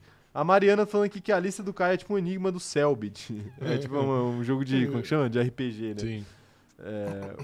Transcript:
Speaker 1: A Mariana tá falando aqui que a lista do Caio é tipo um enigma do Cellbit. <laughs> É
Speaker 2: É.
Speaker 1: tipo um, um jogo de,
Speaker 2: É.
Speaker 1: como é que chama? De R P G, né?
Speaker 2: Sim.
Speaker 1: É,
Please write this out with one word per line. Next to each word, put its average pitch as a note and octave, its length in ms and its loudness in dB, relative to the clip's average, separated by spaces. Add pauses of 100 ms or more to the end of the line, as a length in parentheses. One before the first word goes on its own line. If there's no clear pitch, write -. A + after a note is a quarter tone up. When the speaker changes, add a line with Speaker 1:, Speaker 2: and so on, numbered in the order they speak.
(320)
Speaker 1:
A C#3+ 100 -2
Mariana G3 420 6
tá G#3 60 -2
falando G#3 160 2
aqui G3 140 -8
que - 120 -4
a F#3+ 60 4
lista F#3+ 240 -2
do F#3+ 100 -6
Caio F#3 220 2
é - 20 4
tipo G#3 180 -4
um G3+ 40 2
enigma F#3 320 -2
do F3+ 100 -4
Cellbit. A2+ 920 -2
<laughs> - 100 -18
É C3 140 -2
Speaker 2:
É. - 40 0
Speaker 1:
tipo C#3 180 -6
um, B2+ 420 2
um A#2+ 60 -4
jogo C3+ 200 0
de, C3 200 2
Speaker 2:
É. - 20 2
Speaker 1:
como B2+ 120 -2
é A2+ 40 -2
que A2 60 -12
chama? D3+ 220 2
De A#2 80 0
R B2 120 2
P B2+ 200 -4
G, A2 240 -6
né? G#2 60 -8
Speaker 2:
Sim. A2 260 -4 (540)
Speaker 1:
É, G2+ 640 -8